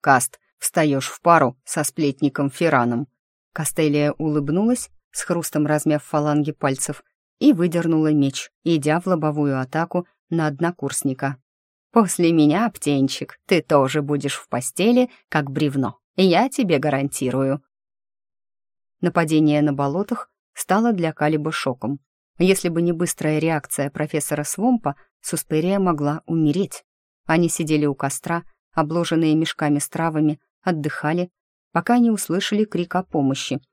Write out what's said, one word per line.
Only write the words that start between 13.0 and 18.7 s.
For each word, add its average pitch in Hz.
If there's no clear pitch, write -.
ты 170
тоже 143
будешь 143
в -
постели, 240
как 143
бревно. 135
Я 190
тебе 180
гарантирую». 135